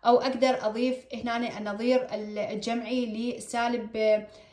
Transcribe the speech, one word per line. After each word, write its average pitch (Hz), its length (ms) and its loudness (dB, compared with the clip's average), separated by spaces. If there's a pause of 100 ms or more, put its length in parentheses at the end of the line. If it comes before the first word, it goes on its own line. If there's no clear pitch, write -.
أو 247 140 8
أقدر 254 460 2
أضيف 247 300 0 (180)
هنا 233 440 -6
النظير 220 560 0
ال-، 214 240 -6
الجمعي 233 680 -2 (300)
لسالب، 233 600 -2
آه، 214 300 4 (260)